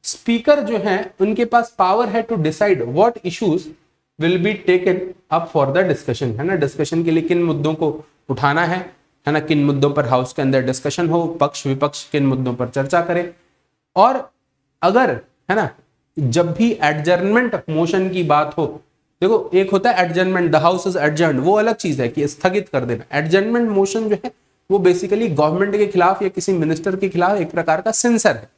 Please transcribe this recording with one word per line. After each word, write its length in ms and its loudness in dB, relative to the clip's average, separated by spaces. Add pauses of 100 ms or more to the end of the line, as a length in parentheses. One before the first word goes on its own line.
Speaker 560 0
जो 180 -2
हैं 440 -2
उनके 240 0
पास 340 0
power 300 2
है 180 -2
to 120 -2
decide 520 0
what 320 2
issues 440 -2 (520)
will 200 2
be 240 0
taken 340 2 (360)
up 180 -2
for 160 2
the 180 2
discussion, 520 -4
है 60 -6
ना? 120 -2
Discussion 480 -2
के 80 0
लिए 120 0
किन 200 0
मुद्दों 300 0
को 200 -2 (360)
उठाना 360 0
है, 140 -2 (480)
है 60 0
ना? 80 0
किन 240 0
मुद्दों 260 2
पर 140 0
house 280 0
के 80 -6
अंदर 220 2
discussion 460 -2
हो, 160 0 (160)
पक्ष 260 -2
विपक्ष 420 -4
किन 160 0
मुद्दों 300 0
पर 140 -4
चर्चा 320 0
करे। 300 -2 (640)
और 340 2 (520)
अगर, 380 2 (300)
है 60 0
ना, 140 -2 (480)
जब 360 0
भी 180 2 (120)
adjournment 720 0 (140)
motion 400 0
की 140 -2
बात 340 0
हो, 80 0 (560)
देखो 320 2
एक 180 2
होता 200 2
है 140 2
adjournment, 440 0
the 120 4
house 260 0
is 120 -2
adjourned, 400 2
वो 140 2
अलग 220 2
चीज 260 -4
है 80 0
कि 180 -2
स्थगित 420 -2
कर 160 -2
देना। 340 -6
Adjournment 500 0
motion 400 0
जो 160 0
है 60 -8 (380)
वो 100 2
basically 500 2
government 480 0
के 100 2
खिलाफ 340 2
या 80 -2
किसी 240 -2
minister 420 -2
के 140 -2
खिलाफ 280 0
एक 140 -4
प्रकार 300 0
का 100 -2
censor 440 2
है 220 -16